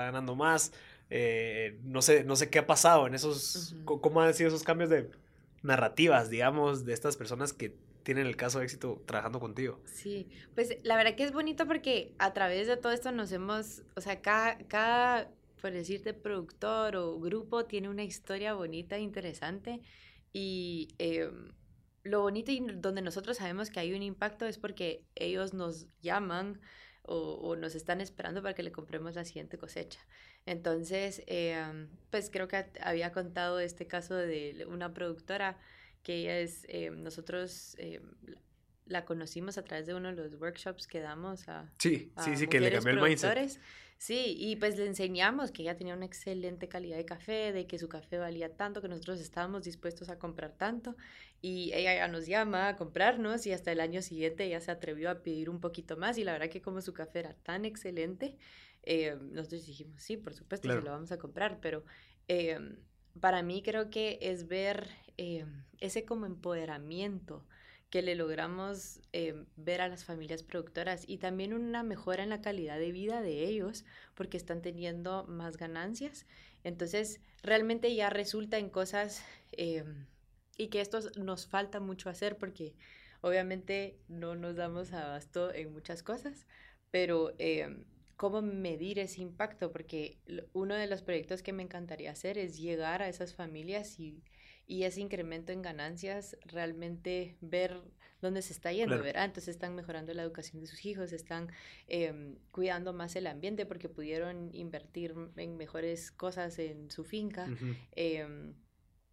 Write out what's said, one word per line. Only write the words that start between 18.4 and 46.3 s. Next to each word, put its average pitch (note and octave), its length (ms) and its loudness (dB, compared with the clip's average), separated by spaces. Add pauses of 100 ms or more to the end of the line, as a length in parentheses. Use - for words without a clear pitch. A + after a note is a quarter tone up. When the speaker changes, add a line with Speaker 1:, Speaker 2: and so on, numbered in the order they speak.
Speaker 2:
bonita E3+ 440 -4
e - 20 -2
interesante G3 800 -4 (520)
y, F3+ 560 -2 (100)
em, D#3+ 540 0 (500)
lo G3+ 180 4
bonito G#3+ 300 2
y C4 80 4
donde G3 420 0
nosotros F#3 360 -2
sabemos G3 340 -2
que F#3 80 -4
hay F3 160 0
un G3+ 80 -2
impacto G#3 420 -2
es A3 140 -4
porque F3+ 440 -4 (120)
ellos F#3 400 0
nos E3+ 320 -4 (160)
llaman F#3+ 580 0 (400)
o, - 140 -4 (260)
o E3 140 0
nos D#3+ 180 -4
están F3 260 -2
esperando F#3+ 440 -6
para G3 100 -2
que F3+ 80 -6
le E3+ 100 -6
compremos E3 440 -8
la E3+ 100 -6
siguiente D#3 320 -10
cosecha. - 420 -10 (460)
Entonces, F3 800 -2
em, D#3+ 640 -2 (220)
pues, G#3 180 0
creo F#3 180 -2
que G3 100 0
at-, F#3+ 240 -4
había E3+ 300 2
contado F3+ 480 0
este F3 280 -4
caso F3 260 -4
de D#3+ 560 -2
una F3 240 -6
productora F#3 640 -2 (460)
que F3 140 -2
ella F3 200 0
es, E3+ 320 -4
em, E3 320 -4
nosotros, F3 800 -8
em, E3 240 -8 (240)
la, - 120 -16 (460)
la F3 200 -2
conocimos E3+ 520 -6
a F#3 60 -8
través D#3 240 -6
de F3 80 -4
uno F#3 180 -4
de - 20 -8
los D3+ 240 -8
workshops F3 460 -8
que E3 140 -6
damos E3 500 -8
a, D#3 300 -10
Speaker 1:
Sí, - 360 2
Speaker 2:
a - 80 -2
Speaker 1:
sí, D3 140 2
sí, D3+ 100 2
que C#3 120 8
le B2 80 8
Speaker 2:
mujeres A#2 160 4
Speaker 1:
cambió A#2+ 80 6 (120)
el D#3 60 10
mindset. D#3+ 240 4
Speaker 2:
productores. C4+ 260 0 (380)
Sí, A#3+ 400 0
y, G#3+ 200 -2
pues, G#3 200 2
le G3+ 80 2
enseñamos G3 640 2
que E3 120 -8
ella E3+ 140 0
tenía F3+ 180 -6
una F#3 100 -6
excelente F3+ 640 -4